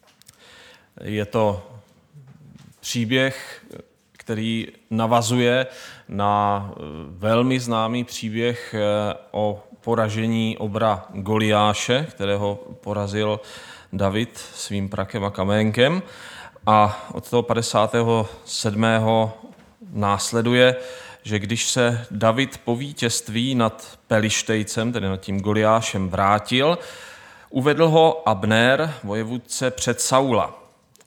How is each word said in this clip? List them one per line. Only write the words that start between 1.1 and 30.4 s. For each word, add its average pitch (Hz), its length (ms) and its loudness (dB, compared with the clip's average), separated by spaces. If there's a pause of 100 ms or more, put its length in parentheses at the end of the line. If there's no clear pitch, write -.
to 104 420 0 (1120)
příběh, 131 840 -2 (460)
který 113 560 -4 (220)
navazuje 120 800 2 (420)
na, 101 600 0
eh, - 100 -14 (280)
velmi 113 500 0
známý 120 440 -2
příběh, 117 680 -6
eh, 104 400 0 (180)
o 104 320 -4 (180)
poražení 113 760 0
obra 107 520 -2
Goliáše, 107 1000 2
kterého 101 460 -2 (260)
porazil 104 580 -2 (540)
David 98 440 -2 (180)
svým 98 340 -6
prakem 101 360 -4
a 101 60 -2
kaménkem. 107 720 2 (600)
A 107 480 4
od - 160 -10
toho 120 140 2
padesátého 117 840 2 (160)
sedmého 110 920 2 (560)
následuje, 117 840 2 (480)
že 107 160 -2
když 104 300 -4
se 120 420 2
David 113 540 0
po 120 100 0
vítězství 127 800 -4
nad - 520 -2
Pelištejcem, 110 840 0
tedy 101 140 -4
nad 95 140 -4
tím 98 200 -4
Goliášem, 107 680 2
vrátil, 104 680 2 (720)
uvedl 147 400 4
ho 160 400 4
Abner, 113 640 2 (100)
vojevůdce, 113 680 -4
před - 300 -4
Saula. 127 580 2 (480)